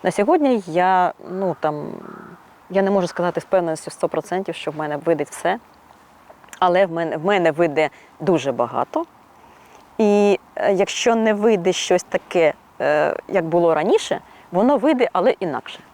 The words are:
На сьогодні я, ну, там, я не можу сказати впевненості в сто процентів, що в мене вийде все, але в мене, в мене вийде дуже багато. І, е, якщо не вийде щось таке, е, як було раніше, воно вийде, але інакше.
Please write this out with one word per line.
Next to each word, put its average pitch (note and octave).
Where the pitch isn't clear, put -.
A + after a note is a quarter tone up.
На F3+
сьогодні B3+
я, F3+
ну, F#3
там, D3+
я F#3+
не G3
можу F#3+
сказати E3+
впевненості E3+
в -
сто -
процентів, F3
що -
в D3+
мене D3+
вийде D3+
все, F#3
але F#3
в E3
мене, E3
в D#3
мене F3+
вийде D3+
дуже C#3+
багато. B2
І, G#3
е, -
якщо G3
не A3
вийде G3+
щось -
таке, -
е, D3+
як D#3+
було E3
раніше, F#3
воно A#3+
вийде, B3+
але F#3+
інакше. -